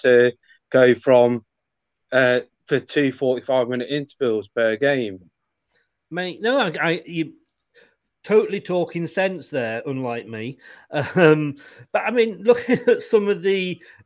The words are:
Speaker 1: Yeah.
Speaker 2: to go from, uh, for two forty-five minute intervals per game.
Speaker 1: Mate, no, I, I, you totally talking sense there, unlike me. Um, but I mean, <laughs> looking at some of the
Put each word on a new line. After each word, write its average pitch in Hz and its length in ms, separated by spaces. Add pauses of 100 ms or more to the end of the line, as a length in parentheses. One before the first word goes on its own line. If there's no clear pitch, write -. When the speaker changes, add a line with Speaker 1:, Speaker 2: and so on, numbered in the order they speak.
Speaker 1:
Yeah. 127 80
Speaker 2:
to 120 200 (400)
go 123 240
from, 123 500 (640)
uh, 123 300 (260)
for 135 120
two - 320
forty-five 127 560
minute 123 220
intervals 131 580
per 110 300
game. 110 520 (800)
Speaker 1:
Mate, 180 300
no, 247 180
I, 214 120 (100)
I, 165 240
you 165 280 (920)
totally 202 380
talking 170 460
sense 185 420
there, 117 360
unlike 127 420
me. 113 320 (320)
Um, 151 640 (360)
but - 120
I 220 80
mean, 226 260
<laughs> - 60
looking 240 440
at 233 140
some 208 260
of 190 140
the 185 400 (240)